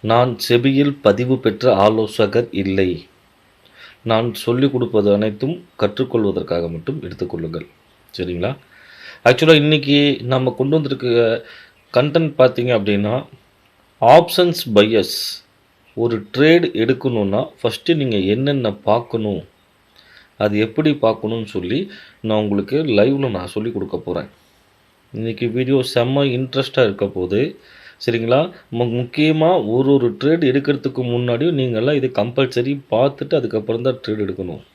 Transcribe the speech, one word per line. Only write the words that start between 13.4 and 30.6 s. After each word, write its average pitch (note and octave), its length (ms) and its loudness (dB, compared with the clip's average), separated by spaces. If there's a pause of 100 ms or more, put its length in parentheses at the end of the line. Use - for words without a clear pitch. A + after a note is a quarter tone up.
ஆப்ஷன்ஸ் F3 480 2 (140)
பையர்ஸ் G#2+ 400 2 (840)
ஒரு A#2 120 0 (160)
ட்ரேட் D#3+ 380 4 (140)
எடுக்கணும்னா A#2 580 0 (180)
ஃபஸ்ட்டு D3+ 420 -2
நீங்க A2+ 160 -2 (180)
என்னென்ன C3 380 -2 (140)
பார்க்கணும், G#2+ 560 -2 (1000)
அது G#2 120 0 (120)
எப்படி D#3 240 0 (140)
பார்க்கணும்னு A2 500 -4
சொல்லி F#2 240 -4 (460)
நான் G#2+ 180 0
உங்களுக்கு G2+ 340 -2 (200)
லைவ்ல C3 400 0
நான் F2+ 180 -12
சொல்லிக் A2+ 220 -6
கொடுக்க F#2 180 -6 (120)
போறேன். E2 200 -8 (880)
இன்னைக்கு A2+ 360 -6
வீடியோ C3 240 0 (140)
செம்ம C3 320 0 (120)
இன்ட்ரெஸ்டா C3 520 -2
இருக்க G2+ 260 -2
போகுது. F#2 260 -2 (640)
சரிங்களா? A#2 380 0 (360)
மு-, A#2+ 200 0
முக்கியமா D#3 520 0 (260)
ஒரு C3+ 200 2
ஒரு A#2+ 120 2 (120)
ட்ரேட் D#3 300 0
எடுக்கிறதுக்கு C#3 540 -2 (100)